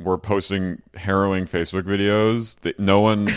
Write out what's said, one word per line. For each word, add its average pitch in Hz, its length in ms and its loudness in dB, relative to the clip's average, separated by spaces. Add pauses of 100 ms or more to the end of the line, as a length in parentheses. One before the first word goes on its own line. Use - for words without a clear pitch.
were 92 140 0
posting 95 640 -4 (140)
harrowing 95 520 0
Facebook 90 360 -2
videos, 107 760 0
that - 180 -6
no 98 220 4
one 104 360 2